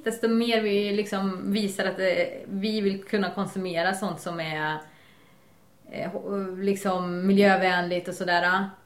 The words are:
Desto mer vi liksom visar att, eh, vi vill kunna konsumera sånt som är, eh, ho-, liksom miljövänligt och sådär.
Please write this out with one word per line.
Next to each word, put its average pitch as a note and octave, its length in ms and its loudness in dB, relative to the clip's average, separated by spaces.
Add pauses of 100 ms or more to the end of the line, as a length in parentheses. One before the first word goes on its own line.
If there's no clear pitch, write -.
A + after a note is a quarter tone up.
Desto A3+ 240 -2
mer A3+ 340 2
vi G3+ 300 2
liksom G3 600 -2
visar G3 340 0
att, F#3 120 -2
eh, F3 280 2 (180)
vi G#3+ 360 -2
vill G3 240 0
kunna G3 260 0
konsumera F#3 640 -2
sånt F#3 260 -4
som E3+ 200 -6
är, D#3 380 -2 (1120)
eh, F3 220 -6
ho-, F#3+ 500 -6
liksom F#3 640 0
miljövänligt F#3 840 4
och F3 60 -8
sådär. F3+ 560 2 (160)